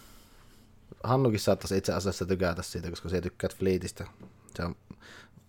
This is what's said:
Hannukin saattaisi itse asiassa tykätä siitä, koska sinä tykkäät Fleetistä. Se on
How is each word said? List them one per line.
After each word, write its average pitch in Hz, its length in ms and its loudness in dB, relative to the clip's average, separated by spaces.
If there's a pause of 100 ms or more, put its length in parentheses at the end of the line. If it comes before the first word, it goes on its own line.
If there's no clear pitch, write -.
(1040)
Hannukin 120 360 4
saattaisi 98 380 2
itse 98 160 2
asiassa 92 320 0
tykätä 90 360 0
siitä, 85 280 -8
koska 85 200 -8
sinä 90 120 0
tykkäät - 340 -4
Fleetistä. 92 520 0 (480)
Se 87 80 -4
on 87 120 -4 (720)